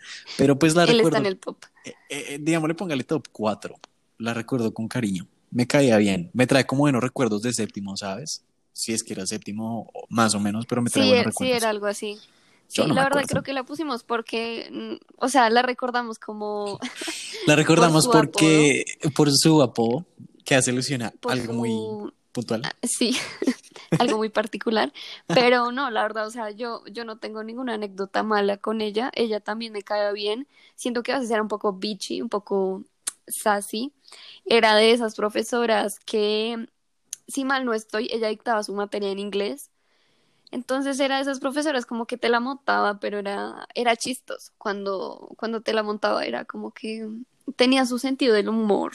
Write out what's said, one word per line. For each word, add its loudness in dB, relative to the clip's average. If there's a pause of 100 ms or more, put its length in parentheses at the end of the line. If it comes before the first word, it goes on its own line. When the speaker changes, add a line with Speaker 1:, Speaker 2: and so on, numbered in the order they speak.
(160)
Speaker 1:
<laughs> -16
Speaker 2:
pero, 4
pues, 4
la 6
Speaker 1:
Él 6 (100)
está 4
Speaker 2:
recuerdo. 2
Speaker 1:
en 0
el -4
top. -12 (280)
Speaker 2:
Eh, -16 (160)
eh, -8
eh, -10
digámosle, 0
póngale -4
top -4
cuatro. -6 (380)
La -4
recuerdo -2
con -6
cariño. -4 (240)
Me 0
caía 6
bien. 2
Me 4
trae 4
como 0
buenos 4
recuerdos 0
de -2
séptimo, -6
¿sabes? -8 (300)
Si -6
es -2
que -10
era -6
séptimo, -6
o -12
más 4
o -2
menos, -2
pero -2
me 0
trae 2
Speaker 1:
Sí, 4
Speaker 2:
buenos 6
Speaker 1:
er-, -2
sí, -8
Speaker 2:
recuerdos. 0
Speaker 1:
era 0
algo -4
así. -6 (520)
Speaker 2:
Yo 0
Speaker 1:
Sí, 0
Speaker 2:
no 2
Speaker 1:
la 4
Speaker 2:
me 2
Speaker 1:
verdad 0
Speaker 2:
acuerdo. -2
Speaker 1:
creo -2
que -6
la -4
pusimos -6
porque, -6
mm, -12
o -2
sea, 6
la 6
recordamos -4
como -8
<laughs> -10
Speaker 2:
La 8
recordamos 6
Speaker 1:
por 6
su 8
Speaker 2:
porque, 4 (140)
Speaker 1:
apodo. -2
Speaker 2:
por 6
su 6
apodo, 0 (400)
que 4
hace 4
alusión -2
a -6
Speaker 1:
Por -2
Speaker 2:
algo -2
muy -2
Speaker 1:
su -6 (180)
Speaker 2:
puntual. -4
Speaker 1:
Ah, -6 (100)
sí, 0 (240)
<laughs> -4
algo 2
muy -2
particular, -2 (340)
Speaker 2:
<laughs> -
Speaker 1:
pero 4
no, -4
la 0
verdad, -4
o -12
sea, -8
yo, -8
yo -10
no -12
tengo -10
ninguna -6
anécdota -4
mala 2
con -4
ella, -2
ella 0
también -8
me -8
cae -2
bien, -4 (280)
siento -2
que -4
a 0
veces -2
era 2
un -2
poco -2
bitchy, -6
un -6
poco -2 (440)
sassy, -2 (540)
era 6
de 8
esas 0
profesoras -2
que, -2 (600)
si -4
mal 0
no 0
estoy, -4
ella -2
dictaba -2
su -8
materia -4
en -6
inglés, -6 (800)
entonces -2
era 0
de 0
esas -4
profesoras -2
como -6
que -8
te -2
la 2
montaba, -2
pero -6
era, -8
era 2
chistoso, -10
cuando, -6
cuando -6
te -2
la 0
montaba -2
era -6
como -10
que -10 (480)
tenía 4
su -2
sentido 2
del 2
humor. 0